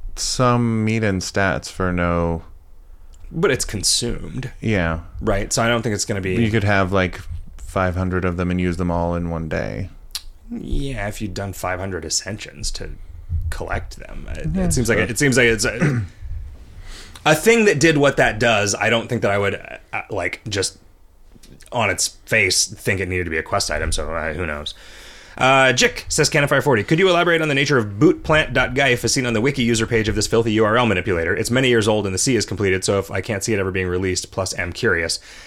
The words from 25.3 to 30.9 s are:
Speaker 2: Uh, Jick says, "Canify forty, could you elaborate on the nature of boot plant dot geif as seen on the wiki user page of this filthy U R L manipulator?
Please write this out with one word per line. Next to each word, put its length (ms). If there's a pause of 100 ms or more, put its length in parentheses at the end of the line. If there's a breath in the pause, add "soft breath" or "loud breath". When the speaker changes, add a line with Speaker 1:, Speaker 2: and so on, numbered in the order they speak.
Speaker 2:
Uh, 380
Jick 340
says, 220
"Canify 320
forty, 200
could 160
you 120
elaborate 320
on 60
the 60
nature 220
of 220
boot 260
plant 300
dot 200
geif 300
as 80
seen 140
on 80
the 80
wiki 200
user 240
page 220
of 60
this 120
filthy 260
U 120
R 140
L 80
manipulator? 500